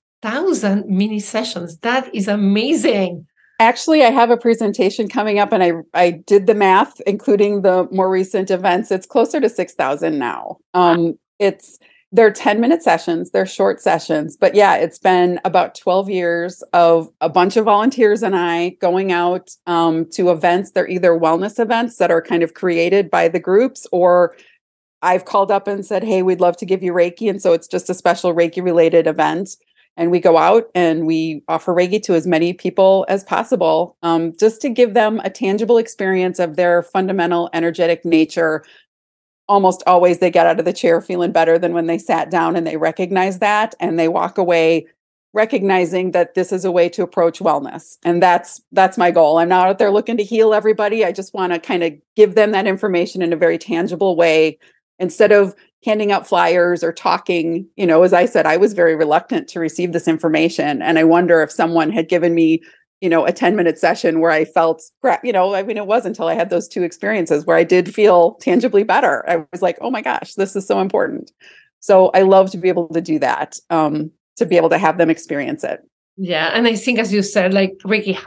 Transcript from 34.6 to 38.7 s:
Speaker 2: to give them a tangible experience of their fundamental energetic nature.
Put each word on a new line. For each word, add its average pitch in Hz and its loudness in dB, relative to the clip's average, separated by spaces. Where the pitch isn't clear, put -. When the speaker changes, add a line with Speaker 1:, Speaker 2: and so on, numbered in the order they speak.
Speaker 2:
to 294 -2
give 233 0
them 214 2
a 190 -6
tangible 208 0
experience 190 -2
of 165 -4
their 175 2
fundamental 175 -2
energetic 165 -2
nature. 160 0